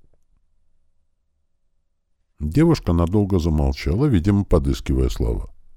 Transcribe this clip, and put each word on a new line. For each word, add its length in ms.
Девушка 520
надолго 460
замолчала, 680
видимо, 380
подыскивая 640
слова. 460